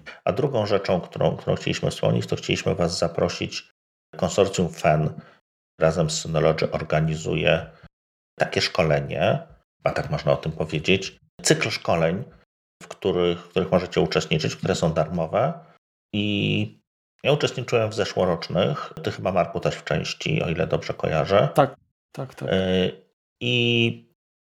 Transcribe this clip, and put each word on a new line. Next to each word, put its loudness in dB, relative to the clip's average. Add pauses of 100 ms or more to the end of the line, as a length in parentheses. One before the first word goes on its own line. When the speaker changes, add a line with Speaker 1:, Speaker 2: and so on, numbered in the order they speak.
(240)
Speaker 1:
A 0
drugą 0
rzeczą, 2
którą, 0
którą 0
chcieliśmy -2
wspomnieć, 0
to -2
chcieliśmy -2
was -2
zaprosić. -2 (460)
Konsorcjum 2
fen 2 (720)
razem 4
z -4
Synology 2
organizuje 0 (680)
takie 0
szkolenie, 0 (440)
a 0
tak -4
można 0
o 4
tym -4
powiedzieć, -2 (220)
cykl 2
szkoleń, 0 (600)
w -20
których, 0
w -20
których 0
możecie 2
uczestniczyć, 0
które 0
są 0
darmowe. 0 (600)
I -2 (440)
ja 2
uczestniczyłem 0
w -10
zeszłorocznych. 0 (100)
Ty -2
chyba, -4
Marku, 0
też -2
w -14
części, -2
o -2
ile 0
dobrze -2
kojarzę. 2
Speaker 2:
Tak, 2 (360)
tak, -12
tak. -8
Speaker 1:
Y, 0 (400)
i 2 (360)